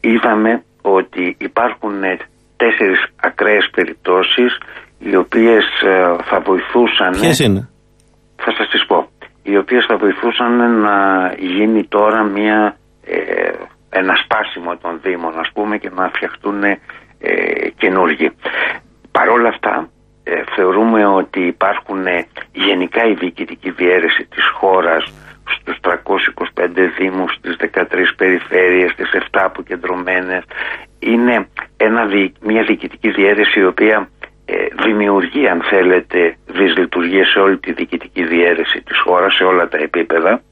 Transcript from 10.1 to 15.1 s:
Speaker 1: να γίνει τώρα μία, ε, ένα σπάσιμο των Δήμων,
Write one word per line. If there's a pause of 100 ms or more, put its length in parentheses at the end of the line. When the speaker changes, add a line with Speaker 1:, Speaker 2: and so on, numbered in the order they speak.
Speaker 1:
να (420)
γίνει
τώρα
μία, (280)
ε, (400)
ένα (100)
σπάσιμο
των
Δήμων,